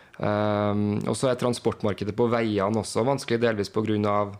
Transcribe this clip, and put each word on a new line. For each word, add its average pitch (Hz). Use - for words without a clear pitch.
Eh, 104
og 117
så 135
er 123
transportmarkedet 110
på 120
veiene 110
også 113
vanskelig, 127
delvis 107
på 110
grunn 104
av, 104